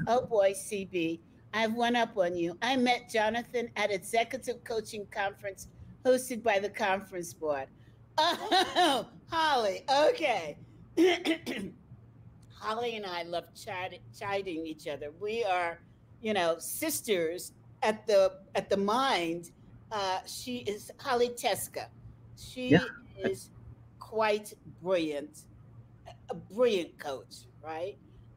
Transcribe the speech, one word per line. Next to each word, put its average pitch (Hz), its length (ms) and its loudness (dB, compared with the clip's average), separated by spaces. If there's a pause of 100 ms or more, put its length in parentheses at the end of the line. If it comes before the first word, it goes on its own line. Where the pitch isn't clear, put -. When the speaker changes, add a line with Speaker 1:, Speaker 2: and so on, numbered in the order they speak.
Speaker 1:
"Oh 247 200 2
boy, 202 260 4
C 196 320 -6
B, 165 340 -2 (360)
I 214 80 2
have 220 100 2
one 240 240 2
up 233 220 0
on 180 180 2
you. 170 240 -2
I 254 160 2
met 247 340 2
Jonathan 233 640 0
at 208 160 0
Executive 233 760 -2
Coaching 220 420 -6
Conference 202 640 -6 (360)
hosted 254 380 2
by 214 160 4
the 202 120 0
Conference 196 600 -2
Board." 143 400 -4
<laughs> - 460 -10
Oh, 339 880 2 (220)
Holly, 262 520 2 (280)
okay. 202 480 -2 (380)
<clears throat> 320 760 2 (800)
Holly 226 440 -4
and 208 100 -8
I 175 180 -4
love 170 200 -4 (100)
chid-, 185 460 -8 (160)
chiding 190 500 -4
each 156 220 -12
other. 147 220 -6 (100)
We 214 240 -2
are, 180 340 2 (440)
you 214 120 -2
know, 170 240 4
sisters 180 960 -2 (300)
at 220 240 0
the, 196 260 6 (220)
at 196 160 -2
the 196 60 4
mind. 196 760 2 (420)
Uh, 190 340 0
she - 320 -8
is 214 400 -6
Holly 247 300 2
Teska. 208 580 -4 (500)
She - 340 -8
Speaker 2:
Yeah. 175 140 8 (380)
Speaker 1:
is - 280 -4 (480)
quite 214 560 -2 (280)
brilliant, 156 600 -2 (880)
a 254 40 -8
brilliant 190 640 0
coach, 135 360 -8 (280)
right? 160 360 -8 (380)